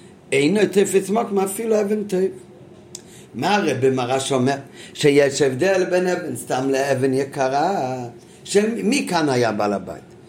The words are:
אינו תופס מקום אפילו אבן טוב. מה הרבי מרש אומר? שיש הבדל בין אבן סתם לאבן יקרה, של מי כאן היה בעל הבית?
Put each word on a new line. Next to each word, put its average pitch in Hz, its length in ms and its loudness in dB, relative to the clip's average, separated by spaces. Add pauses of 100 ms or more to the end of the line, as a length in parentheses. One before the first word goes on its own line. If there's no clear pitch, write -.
(320)
אינו 147 280 2 (120)
תופס 190 380 2
מקום 208 300 -2
אפילו 214 420 0
אבן 208 220 -2
טוב. 190 160 -2 (1160)
מה 160 200 0
הרבי 135 340 2
מרש 127 420 -2
אומר? 135 240 2 (380)
שיש 143 480 4
הבדל 170 480 2
בין 180 180 2
אבן 160 280 -4
סתם 135 340 -4
לאבן 135 440 0
יקרה, 135 840 -2 (480)
של 208 400 0
מי 254 260 0
כאן 160 200 0
היה 123 220 2
בעל 104 220 0
הבית? 87 300 -8 (260)